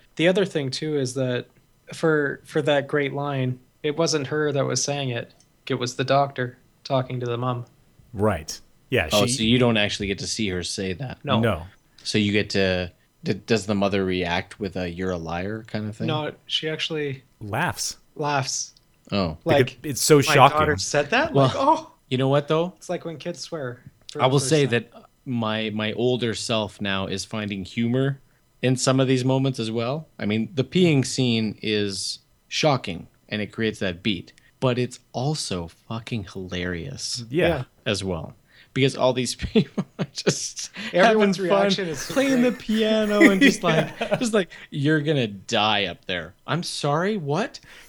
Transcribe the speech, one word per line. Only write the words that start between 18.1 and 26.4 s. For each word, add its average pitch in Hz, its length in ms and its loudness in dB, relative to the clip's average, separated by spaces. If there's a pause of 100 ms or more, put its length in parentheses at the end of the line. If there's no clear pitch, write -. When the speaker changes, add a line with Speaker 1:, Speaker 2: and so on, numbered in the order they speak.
Speaker 1:
laughs. 147 560 -2 (400)
Speaker 3:
Oh. 87 320 0
Speaker 1:
Like, - 120 4
Speaker 2:
Like, 131 160 2 (120)
it, 156 60 -6
it's 120 120 -6
so 151 140 8
Speaker 1:
"My 139 60 8
Speaker 2:
shocking. 139 360 6
Speaker 1:
daughter 151 200 2
said 143 320 -2
that?" 277 240 0
Speaker 3:
Well, 135 140 6
Speaker 1:
Like, - 80 -2
oh. - 360 2 (160)
Speaker 3:
you 127 80 0
know 135 120 2
what, 143 200 2
though? 170 300 0
Speaker 1:
It's - 100 -16
like 175 160 -6
when 165 140 -10
kids 175 220 -10
swear 131 420 -10 (280)
for 147 120 -2
Speaker 3:
I - 20 6
Speaker 1:
the 131 80 6
Speaker 3:
will 143 60 6
Speaker 1:
first 135 100 2
Speaker 3:
say 147 180 6
Speaker 1:
time. - 40 -4
Speaker 3:
that - 340 -2 (220)
my, 110 480 -2
my 107 180 -2
older 120 420 0
self 110 460 -2